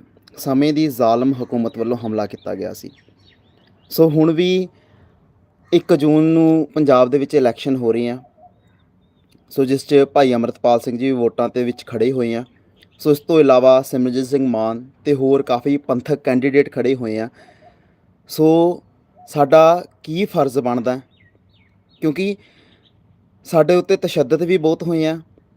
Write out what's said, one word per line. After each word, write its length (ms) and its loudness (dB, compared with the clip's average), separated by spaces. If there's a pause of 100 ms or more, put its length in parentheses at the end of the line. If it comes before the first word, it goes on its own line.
(380)
ਸਮੇਂ 360 0
ਦੀ 140 0
ਜ਼ਾਲਮ 460 0
ਹਕੂਮਤ 440 -6
ਵੱਲੋਂ 200 -4
ਹਮਲਾ 280 -6
ਕੀਤਾ 300 -12
ਗਿਆ 180 -10
ਸੀ। 160 -18 (1000)
ਸੋ 200 4
ਹੁਣ 220 2
ਵੀ 360 0 (1040)
ਇੱਕ 220 0
ਜੂਨ 300 2
ਨੂੰ 500 2
ਪੰਜਾਬ 360 2
ਦੇ 80 0
ਵਿੱਚ 180 -4
ਇਲੈਕਸ਼ਨ 400 0
ਹੋ 160 -2
ਰਹੀ 160 -2
ਆ, 100 -8 (1300)
ਸੋ 140 0
ਜਿਸ 200 -4
'ਚ 280 4
ਭਾਈ 200 2
ਅੰਮ੍ਰਿਤਪਾਲ 460 0
ਸਿੰਘ 180 -8
ਜੀ 80 -6
ਵੀ 60 0
ਵੋਟਾਂ 420 -2
ਦੇ 100 -4
ਵਿੱਚ 220 -6
ਖੜ੍ਹੇ 260 -2
ਹੋਏ 240 -4
ਆ। 80 -8 (580)
ਸੋ 100 0
ਇਸ 80 2
ਤੋਂ 200 2
ਇਲਾਵਾ 420 6
ਸਿਮਰਜੀਤ 440 -4
ਸਿੰਘ 220 -2
ਮਾਨ 360 -4 (220)
ਤੇ 80 0
ਹੋਰ 300 2
ਕਾਫੀ 340 -2
ਪੰਥਕ 460 -4
ਕੈਂਡੀਡੇਟ 480 0
ਖੜ੍ਹੇ 240 -2
ਹੋਏ 240 -8
ਆ। 100 -8 (1000)
ਸੋ 180 0 (840)
ਸਾਡਾ 540 4 (200)
ਕੀ 220 -6
ਫਰਜ਼ 340 -2
ਬਣਦਾ 360 -4
ਹੈ? 60 -12 (1000)
ਕਿਉਂਕਿ 340 -4 (1080)
ਸਾਡੇ 300 2
ਉੱਤੇ 220 0
ਤਸ਼ੱਦਦ 460 -2
ਵੀ 140 0
ਬਹੁਤ 260 -2
ਹੋਏ 220 -2
ਆ 140 -4 (380)